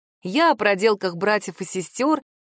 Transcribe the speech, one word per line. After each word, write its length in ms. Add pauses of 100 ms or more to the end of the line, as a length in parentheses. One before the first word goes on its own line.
(220)
я 300
о 40
проделках 600
братьев 460
и 40
сестер 560 (260)